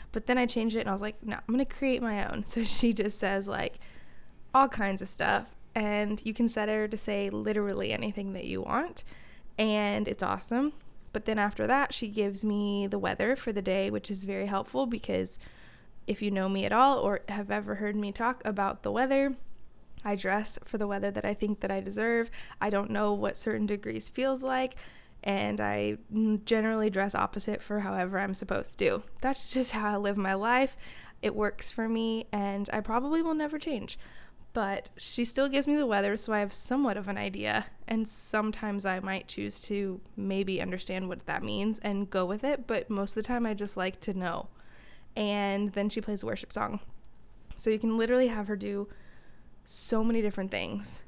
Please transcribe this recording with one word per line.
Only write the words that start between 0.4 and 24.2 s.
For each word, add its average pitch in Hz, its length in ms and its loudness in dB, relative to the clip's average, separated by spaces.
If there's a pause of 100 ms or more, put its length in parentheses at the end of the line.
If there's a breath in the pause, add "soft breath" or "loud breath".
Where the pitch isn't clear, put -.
changed 226 300 0
it 226 60 2
and 220 80 -2
I 196 40 2
was 196 80 -2
like, 214 220 -6
"No, 214 140 -4
I'm - 160 -2
gonna 269 120 4
create 262 360 2
my 214 280 0
own." - 140 -2
<laughs> - 20 -2
So - 180 0
she 233 300 6
just 208 240 0
says, 196 300 2
like, - 320 -2 (760 loud breath)
all 269 140 10
kinds 196 340 0
of 196 60 -6
stuff, - 480 2 (180)
and 208 520 2
you 220 80 -2
can 233 160 4
set 214 180 0
her 214 200 2
to 214 100 -4
say 202 320 0
literally 202 640 0
anything 196 400 -2
that 185 120 -8
you - 160 -2
want, - 440 -2 (520 loud breath)
and 208 500 2
it's - 160 -2
awesome. 233 500 0 (380)
But 214 140 -4
then 220 140 2
after 208 280 2
that, 254 260 4
she - 140 -4
gives 202 360 0
me 202 440 2
the 202 120 0
weather 196 360 2
for 240 160 -4
the 202 100 0
day, 190 280 2
which 208 220 -4
is 190 120 -4
very 196 220 -2
helpful 208 400 0
because 196 540 -2 (680 loud breath)
if 202 140 -2
you 208 100 0
know 190 180 2
me 196 160 0
at 202 60 2
all 254 280 8
or 196 300 2
have 202 220 -4
ever 208 240 -2
heard 208 200 -2
me 208 160 -2
talk 233 340 0
about 196 380 0
the 202 80 0
weather, 269 440 4 (720)
I 202 100 0
dress 196 500 0
for - 120 -4
the 208 100 0
weather 202 240 0
that 208 140 -2
I 208 80 2
think 208 280 0
that 196 100 -2
I 196 100 0
deserve. 226 500 0 (300 loud breath)
I 202 80 2
don't 208 220 2
know 208 220 2
what 202 240 0
certain 214 280 0
degrees 208 440 -4
feels 262 340 0